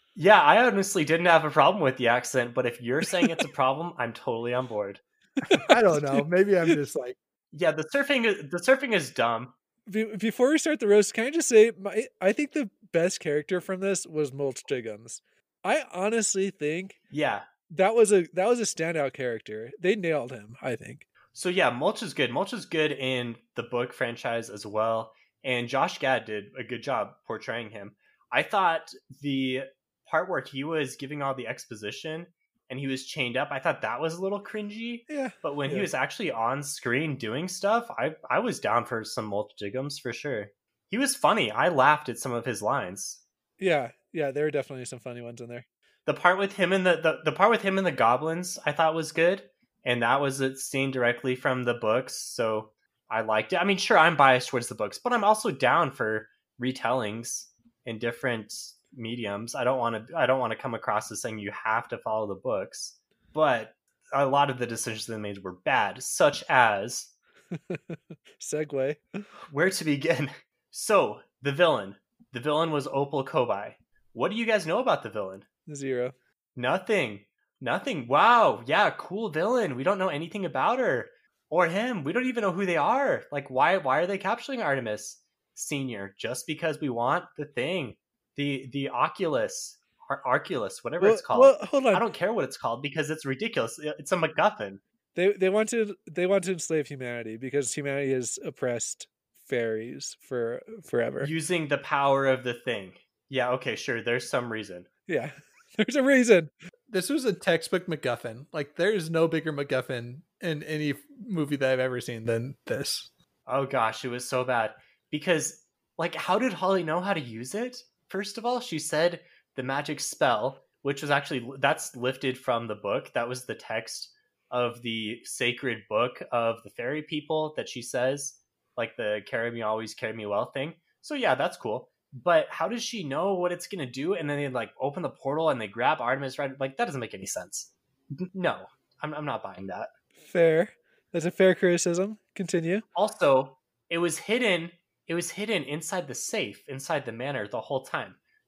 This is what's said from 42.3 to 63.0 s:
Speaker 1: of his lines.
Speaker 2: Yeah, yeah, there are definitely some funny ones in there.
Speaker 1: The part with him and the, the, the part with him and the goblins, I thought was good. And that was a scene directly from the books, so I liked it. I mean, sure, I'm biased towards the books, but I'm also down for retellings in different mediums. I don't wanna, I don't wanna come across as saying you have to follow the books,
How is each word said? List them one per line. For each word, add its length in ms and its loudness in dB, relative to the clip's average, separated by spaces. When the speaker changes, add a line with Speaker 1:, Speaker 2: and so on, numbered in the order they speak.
Speaker 1:
of 140 -4
his 160 -4
lines. 600 -4
Speaker 2:
Yeah, 300 0
yeah, 180 -2
there 140 -2
are 60 -2
definitely 340 -6
some 140 -14
funny 220 -12
ones 200 -14
in 80 -12
there. 160 -12
Speaker 1:
The 80 2
part 240 4
with 160 -2
him 200 2
and 120 4
the, 160 6
the, 240 2
the 100 2
part 140 6
with 140 2
him 160 2
and 80 0
the 40 2
goblins, 720 2
I 60 2
thought 240 2
was 180 -4
good. 280 4
And 200 2
that 180 4
was 180 0
a 160 0
scene 360 -2
directly 440 0
from 280 0
the 100 2
books, 440 0
so 520 -2
I 100 0
liked 320 0
it. 40 2
I 80 2
mean, 120 2
sure, 200 4
I'm 180 6
biased 340 6
towards 180 -2
the 80 -10
books, 280 -4
but 80 -2
I'm 120 2
also 280 4
down 400 4
for 360 -2
retellings 840 -2
in 140 -8
different 540 -4
mediums. 600 -6
I 100 -4
don't 140 2
wanna, 260 -2
I 100 2
don't 140 4
wanna 160 -2
come 180 -6
across 380 -2
as 100 -10
saying 180 -6
you 120 -8
have 380 -2
to 80 -6
follow 300 -2
the 140 -8
books, 540 -6